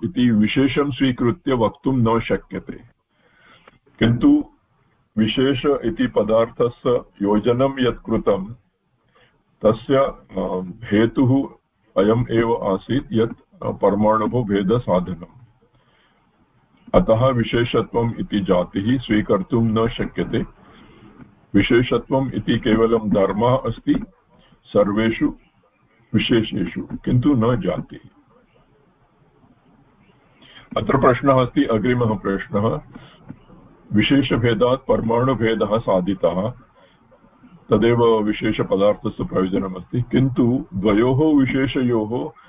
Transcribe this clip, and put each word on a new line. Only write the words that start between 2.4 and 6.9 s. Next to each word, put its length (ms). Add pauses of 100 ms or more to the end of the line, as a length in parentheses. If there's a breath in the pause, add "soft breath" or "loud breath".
किन्तु 520 (680)
विशेष 480
इति 420
पदार्थस्य 960 (180)